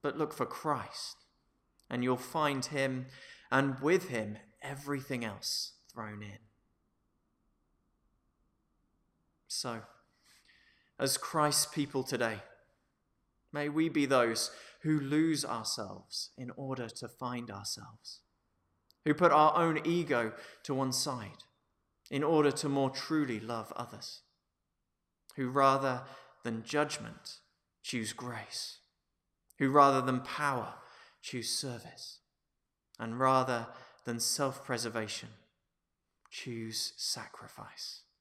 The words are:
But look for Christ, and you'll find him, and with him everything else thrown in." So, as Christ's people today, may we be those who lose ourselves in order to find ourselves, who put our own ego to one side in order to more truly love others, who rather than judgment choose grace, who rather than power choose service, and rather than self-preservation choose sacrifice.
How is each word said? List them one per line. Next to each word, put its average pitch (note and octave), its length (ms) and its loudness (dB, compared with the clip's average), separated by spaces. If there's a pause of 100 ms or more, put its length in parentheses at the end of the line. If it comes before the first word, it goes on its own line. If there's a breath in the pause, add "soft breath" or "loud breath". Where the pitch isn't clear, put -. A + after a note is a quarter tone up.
But C#3+ 180 -2
look D3+ 140 0
for B2+ 140 -4
Christ, - 800 -6 (600)
and B2 140 -2
you'll B2+ 140 2
find C#3+ 480 0
him, C3+ 420 -2 (460 loud breath)
and C3+ 260 4
with F3 300 2
him G#2+ 280 -4 (260)
everything C#3 640 -6
else - 500 -6 (140)
thrown G#2 360 -12
in." G#2 160 -16 (3000)
So, A2+ 400 -6 (1120 soft breath)
as C3+ 200 0
Christ's D3+ 480 2
people C#3 360 -2
today, A2+ 400 -2 (1080)
may D3 160 -2
we D#3 200 2
be D3 180 4
those A#2+ 440 4 (300 loud breath)
who D#3 180 2
lose D3+ 460 2
ourselves G2+ 920 -6
in B2+ 160 -10
order C3 360 -6
to A2 200 -12
find B2 400 -6
ourselves, A2 760 -12 (840)
who D3+ 80 4
put E3+ 200 8
our D3+ 240 8
own E3 280 2
ego C#3+ 480 2 (300 loud breath)
to - 100 -4
one C3 200 0
side A#2+ 520 -4 (640)
in C#3+ 140 -2
order D3+ 300 6
to D3 160 -2
more C#3 200 2
truly C3 520 -2
love A2 320 -6
others, - 500 -12 (1120)
who C3 140 0
rather C3+ 560 4 (380 loud breath)
than A2+ 180 -4
judgment - 800 -4 (420)
choose A2+ 300 -4
grace, - 680 -10 (800)
who C3+ 120 2
rather C#3 300 8
than B2+ 200 0
power B2+ 600 -4 (400 loud breath)
choose - 300 -8
service, - 680 -8 (800)
and A2+ 200 -6
rather B2+ 560 4 (300 loud breath)
than A#2 160 -4
self-preservation A#2 1120 -2 (1000)
choose A2+ 640 -6
sacrifice. - 1080 -8 (180)